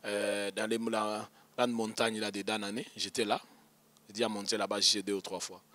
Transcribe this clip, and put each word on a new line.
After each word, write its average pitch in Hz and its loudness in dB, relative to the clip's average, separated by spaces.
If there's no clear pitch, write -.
euh, 101 0
dans 107 -2
les, 113 2
la 107 0
grande 123 4
montagne 113 0
là, 107 -2
de 98 -4
Danané. 104 -2
J'étais 101 0
là. 110 2
J'ai 104 -20
dit 110 2
à 110 2
monter 104 -2
là-bas, 101 0
j'ai 101 4
deux 98 0
ou 98 0
trois 92 -6
fois. 92 -10